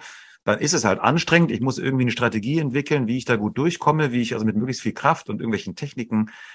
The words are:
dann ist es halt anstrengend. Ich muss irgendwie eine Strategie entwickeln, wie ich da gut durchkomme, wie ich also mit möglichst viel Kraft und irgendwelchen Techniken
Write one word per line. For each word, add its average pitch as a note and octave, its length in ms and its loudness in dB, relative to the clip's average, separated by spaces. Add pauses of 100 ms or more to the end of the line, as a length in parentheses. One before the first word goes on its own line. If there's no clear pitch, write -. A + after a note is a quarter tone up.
(440)
dann G#2 160 2
ist D3 140 0
es B2 120 2
halt F#2+ 140 2
anstrengend. E3 520 4
Ich A#2 100 -2
muss B2+ 160 -2
irgendwie C3 260 0
eine B2 80 0
Strategie A#2 480 0
entwickeln, C#3 480 0
wie B2 100 0
ich A#2+ 80 -6
da B2 100 2
gut G#2 220 -2
durchkomme, D3+ 540 2
wie B2 100 0
ich A#2 120 -2
also A2 120 -2
mit G#2+ 100 2
möglichst B2 280 -2
viel G#2+ 100 -2
Kraft - 360 0
und G2+ 100 -6
irgendwelchen G2+ 360 -4
Techniken A2+ 540 -2 (240)